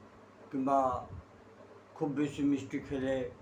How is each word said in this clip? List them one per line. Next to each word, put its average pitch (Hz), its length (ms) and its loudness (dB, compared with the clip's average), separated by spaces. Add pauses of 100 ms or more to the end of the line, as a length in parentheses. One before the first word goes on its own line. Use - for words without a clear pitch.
(500)
কিংবা 131 560 2 (880)
খুব 156 140 -2
বেশি 143 340 0
মিষ্টি 143 360 2
খেলে। 131 520 -2 (120)